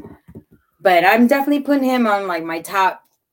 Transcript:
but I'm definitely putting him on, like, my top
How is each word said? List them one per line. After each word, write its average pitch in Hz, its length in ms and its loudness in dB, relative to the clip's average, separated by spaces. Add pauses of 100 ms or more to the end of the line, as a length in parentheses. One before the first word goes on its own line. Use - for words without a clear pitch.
(800)
but 175 240 2
I'm 226 240 4
definitely 285 360 0
putting 269 260 0
him 247 180 0
on, 202 200 -2
like, 165 160 -6
my 165 180 -8
top 185 420 -2 (300)